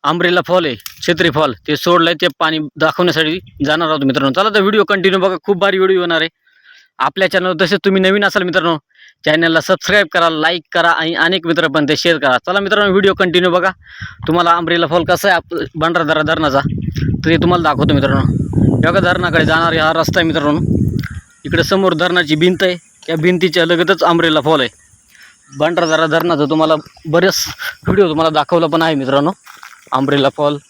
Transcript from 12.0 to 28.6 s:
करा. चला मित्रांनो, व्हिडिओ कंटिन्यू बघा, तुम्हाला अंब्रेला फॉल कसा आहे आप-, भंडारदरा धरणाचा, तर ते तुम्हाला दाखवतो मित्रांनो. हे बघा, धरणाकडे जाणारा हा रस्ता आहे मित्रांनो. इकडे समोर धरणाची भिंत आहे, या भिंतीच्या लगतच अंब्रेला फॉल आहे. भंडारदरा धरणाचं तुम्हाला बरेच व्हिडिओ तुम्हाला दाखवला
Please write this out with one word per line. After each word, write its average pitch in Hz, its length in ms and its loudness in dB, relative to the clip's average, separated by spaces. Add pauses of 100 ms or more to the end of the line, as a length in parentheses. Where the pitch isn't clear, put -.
करा. 127 200 0
चला 190 220 -2
मित्रांनो, 202 300 0
व्हिडिओ 190 240 2
कंटिन्यू 180 360 0
बघा, 180 200 0 (560)
तुम्हाला 170 240 2
अंब्रेला 170 360 0
फॉल 165 180 0
कसा 180 240 0
आहे 180 80 2
आप-, 165 280 -6 (100)
भंडारदरा 160 480 0
धरणाचा, 151 380 0 (420)
तर - 280 -2
ते 165 60 4
तुम्हाला 175 260 2
दाखवतो 151 320 0
मित्रांनो. - 520 0 (300)
हे 160 160 0
बघा, 190 80 2
धरणाकडे 175 440 0
जाणारा 160 400 0
हा 160 80 2
रस्ता 165 280 0
आहे 165 60 0
मित्रांनो. 151 340 0 (840)
इकडे 165 180 -2
समोर 190 320 0
धरणाची 170 400 0
भिंत 180 280 2
आहे, 180 140 0 (320)
या 165 80 -4
भिंतीच्या 170 500 0
लगतच 170 360 0
अंब्रेला 165 380 2
फॉल 147 200 2
आहे. 120 80 -2 (880)
भंडारदरा 160 480 0
धरणाचं 160 440 0
तुम्हाला 156 240 2 (340)
बरेच 175 260 2 (520)
व्हिडिओ 190 220 2
तुम्हाला 160 220 0
दाखवला 165 360 0